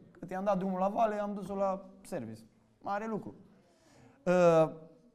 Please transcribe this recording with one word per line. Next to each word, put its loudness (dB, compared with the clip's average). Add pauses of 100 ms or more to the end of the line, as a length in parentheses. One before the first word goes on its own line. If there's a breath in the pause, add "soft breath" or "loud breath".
(180)
Cât -14
i-am -6
dat 2
drumul -2
la 0
vale, 0
am -6
dus-o -8
la -2 (180)
service. -10 (400)
Mare -6
lucru. -8 (920 soft breath)
Ă, 6 (420)